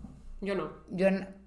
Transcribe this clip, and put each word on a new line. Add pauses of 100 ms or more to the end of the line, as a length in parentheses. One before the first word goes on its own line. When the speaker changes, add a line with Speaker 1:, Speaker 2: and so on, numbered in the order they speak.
(400)
Speaker 1:
Yo
no. (200)
Speaker 2:
Yo
n-, (200)